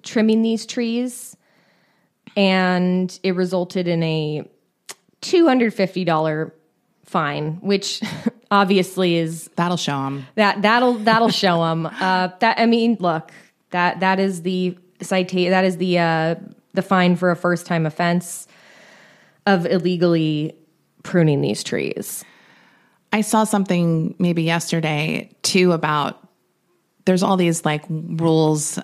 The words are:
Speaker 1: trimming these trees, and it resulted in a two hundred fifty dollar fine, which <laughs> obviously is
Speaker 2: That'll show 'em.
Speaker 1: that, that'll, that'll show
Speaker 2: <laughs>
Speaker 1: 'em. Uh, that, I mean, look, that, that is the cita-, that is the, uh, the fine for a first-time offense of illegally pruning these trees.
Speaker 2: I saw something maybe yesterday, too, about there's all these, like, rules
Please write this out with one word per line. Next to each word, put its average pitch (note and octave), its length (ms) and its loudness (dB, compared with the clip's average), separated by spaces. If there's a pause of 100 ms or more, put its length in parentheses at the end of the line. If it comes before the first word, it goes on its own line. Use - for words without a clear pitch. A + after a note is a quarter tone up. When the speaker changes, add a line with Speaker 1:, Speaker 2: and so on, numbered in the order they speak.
Speaker 1:
trimming A3 380 2
these A3+ 220 -2
trees, A#3+ 720 -6 (1000)
and F#3 840 0
it F#3+ 120 -2
resulted F3+ 540 -2
in E3 140 0
a D#3 460 -4 (720)
two E4+ 260 4
hundred B3 280 2
fifty F#3 300 -2
dollar D#3 500 -2 (500)
fine, D3+ 580 -4
which G3 400 -4 (240)
<laughs> - 240 -8
obviously F#3 640 2
is E3 400 -4
Speaker 2:
That'll F3 220 0
show C#3 260 -4
'em. C3+ 300 -8
Speaker 1:
that, G#3 280 2
that'll, A#3+ 320 4
that'll A3+ 360 2
show F3 340 2
Speaker 2:
<laughs> E3 60 0
Speaker 1:
'em. E3 160 -2
Uh, F#3 420 -2 (120)
that, A3+ 200 2
I A3+ 60 4
mean, A#3 340 2
look, E3 300 -2 (400)
that, F3 300 0
that F#3+ 200 2
is F#3+ 220 -2
the F3+ 340 -2 (240)
cita-, F3+ 480 -2
that F#3 160 4
is F3+ 140 0
the, F3 200 0
uh, E3 360 0 (400)
the F#3 80 -2
fine F3+ 340 4
for F3+ 140 0
a E3 60 0
first-time E3+ 500 -2
offense F3 600 -4 (1000)
of F#3+ 180 2
illegally E3 880 0 (480)
pruning D#3 380 2
these C3+ 240 -2
trees. - 600 -8 (880)
Speaker 2:
I G#3+ 120 0
saw A3 220 2
something F3 760 0
maybe E3+ 240 0
yesterday, D#3 880 -2 (120)
too, F3+ 300 4
about D3+ 460 -2 (880)
there's F#3 160 4
all F#3+ 160 6
these, E3+ 260 0
like, D3+ 240 0
rules D#3+ 960 0